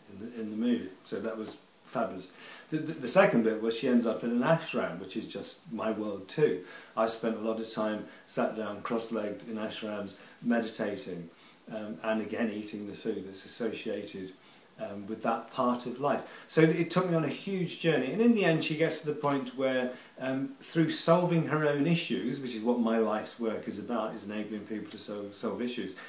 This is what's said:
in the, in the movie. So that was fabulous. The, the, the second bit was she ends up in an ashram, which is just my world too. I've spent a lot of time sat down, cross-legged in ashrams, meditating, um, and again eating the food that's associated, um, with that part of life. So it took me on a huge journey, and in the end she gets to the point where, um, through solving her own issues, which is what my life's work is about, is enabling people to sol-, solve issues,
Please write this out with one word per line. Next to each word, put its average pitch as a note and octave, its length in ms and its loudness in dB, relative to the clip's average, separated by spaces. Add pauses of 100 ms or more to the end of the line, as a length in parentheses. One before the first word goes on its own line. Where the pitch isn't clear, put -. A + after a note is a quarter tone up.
(120)
in G2 140 -12
the, A#2+ 160 -10
in G#2+ 100 -4
the G#2+ 60 -6
movie. A2 320 2 (160)
So G2+ 140 -6
that A2 180 -4
was G#2+ 200 -8 (280)
fabulous. F#2+ 460 -4 (380)
The, D#3 80 -2
the, - 160 -4
the B2+ 140 -6
second F3 360 8
bit A2 180 2
was A2+ 160 0
she C3+ 100 -2
ends A#2+ 180 6
up G#2+ 180 -2
in A#2 80 0
an A#2+ 100 2
ashram, A#2+ 580 2
which F#2+ 160 -10
is A2 120 -6
just - 440 -12
my A2 200 -2
world G#2 360 -4
too. C3+ 360 2 (340)
I've A2+ 140 2
spent A2 260 -2
a G#2 40 -6
lot A2+ 180 0
of A2 120 -6
time G#2+ 340 -2 (220)
sat G#2+ 300 -2
down, G2+ 240 -6
cross-legged A2 640 -4
in A2+ 80 -8
ashrams, G#2+ 600 -6 (260)
meditating, G#2 880 -2 (440)
um, G#2+ 300 -8
and A2 180 2
again G#2+ 300 -2
eating G#2 360 -6
the G2 80 -8
food G2 320 -4
that's - 180 -14
associated, G2+ 840 -6 (480)
um, G2+ 280 -8
with A2 160 -8
that - 280 -2
part B2 360 0
of A#2+ 120 -6
life. C3+ 220 2 (260)
So - 140 6
it E3 300 6
took F3 180 4
me E3+ 60 4
on D#3+ 80 4
a C3+ 60 0
huge F3+ 500 -4
journey, C#3+ 320 2
and G3 100 2
in A#3 140 8
the G3 100 6
end E3 180 6
she D#3 140 0
gets D#3 240 2
to D3+ 60 -6
the D3 120 0
point C3 380 0
where, C3 360 2 (260)
um, C3+ 320 -2 (100)
through D#3+ 300 2
solving E3 560 4
her D3+ 200 2
own C#3+ 200 4
issues, B2 520 0
which A#2+ 160 -6
is G#2+ 60 -6
what A#2+ 180 4
my A2+ 200 4
life's G#2+ 400 0
work A2 280 -2
is G2+ 120 -4
about, A2 340 -2
is G#2 120 -10
enabling G#2 360 -6
people G#2 300 -6
to G#2+ 60 -12
sol-, G2+ 340 -8
solve G2+ 300 -4
issues, A#2 340 -4 (140)